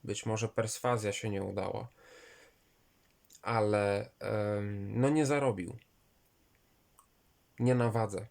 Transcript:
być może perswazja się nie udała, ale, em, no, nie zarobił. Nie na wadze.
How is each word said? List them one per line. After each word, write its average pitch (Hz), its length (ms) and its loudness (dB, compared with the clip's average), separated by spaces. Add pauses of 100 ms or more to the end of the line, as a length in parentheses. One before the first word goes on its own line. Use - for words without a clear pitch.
być - 220 -6
może 110 220 -2
perswazja 110 640 -2
się - 180 -4
nie 98 120 -2
udała, 98 460 -4 (1500)
ale, 104 760 2
em, 104 800 -2
no, 135 80 4
nie 151 180 4
zarobił. 131 500 0 (1800)
Nie 123 160 4
na 120 160 4
wadze. 104 400 -2